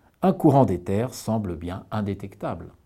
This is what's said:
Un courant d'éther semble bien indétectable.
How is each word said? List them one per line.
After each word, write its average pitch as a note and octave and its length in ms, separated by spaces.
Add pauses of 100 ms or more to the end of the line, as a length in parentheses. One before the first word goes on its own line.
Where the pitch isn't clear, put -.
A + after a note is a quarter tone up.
(220)
Un F3+ 120
courant C#3 320
d'éther G2+ 500
semble G#2 400
bien F2 340
indétectable. G2 840 (120)